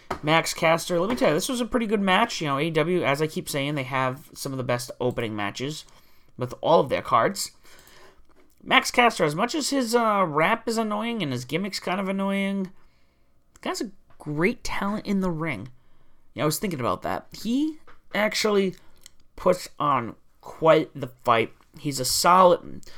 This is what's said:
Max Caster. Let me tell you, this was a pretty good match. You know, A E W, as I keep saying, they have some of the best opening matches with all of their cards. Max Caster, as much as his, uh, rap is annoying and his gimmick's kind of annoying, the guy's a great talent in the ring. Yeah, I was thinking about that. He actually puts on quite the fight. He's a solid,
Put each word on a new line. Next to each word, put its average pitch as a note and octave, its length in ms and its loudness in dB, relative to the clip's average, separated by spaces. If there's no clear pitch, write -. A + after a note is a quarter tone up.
Max D#3+ 320 2
Caster. E3 440 2
Let F#3+ 120 0
me B3+ 40 0
tell B3 140 2
you, D3 60 4
this F#3 160 -2
was B3 100 -4
a A#3 60 0
pretty A#3 200 -2
good G#3 140 0
match. G3 400 2
You D#3 80 -2
know, C#3 80 0
A C#3+ 60 -2
E E3 80 0
W, D#3 340 0
as C#3 160 0
I D#3 60 2
keep E3+ 240 -8
saying, C#3+ 240 -2
they C#3 80 -4
have C3 500 -4
some - 180 -10
of C3+ 60 -6
the B2+ 80 -4
best B2 340 -4
opening A#2 380 -2
matches A2+ 480 -6
with B2 240 -6
all E3 180 6
of C#3+ 80 0
their F2 140 -2
cards. - 480 0
Max A#3+ 280 4
Caster, A#3 340 4
as D3 100 2
much A#3 200 -2
as C#4+ 140 -2
his, B3 260 0
uh, G#3+ 320 4
rap E3 400 2
is A3+ 120 -2
annoying A3 440 -4
and C#3 100 -2
his B2 120 -4
gimmick's F3 360 -4
kind F#3 200 -4
of F#3+ 80 -4
annoying, G3 640 -2
the - 80 -20
guy's F4 220 -6
a G3+ 80 -8
great E3 460 -2
talent G3+ 400 -4
in G3 160 -2
the F#3 100 -2
ring. D3+ 380 -6
Yeah, A#2+ 120 -4
I - 20 2
was D#3 120 0
thinking E3+ 220 -4
about G2 220 0
that. F2 300 -4
He C#4+ 440 -2
actually G#3 600 0
puts - 320 2
on C3+ 380 0
quite D#3+ 560 4
the B2+ 120 -8
fight. A2+ 280 2
He's D3 220 -6
a - 40 -2
solid, F3+ 800 4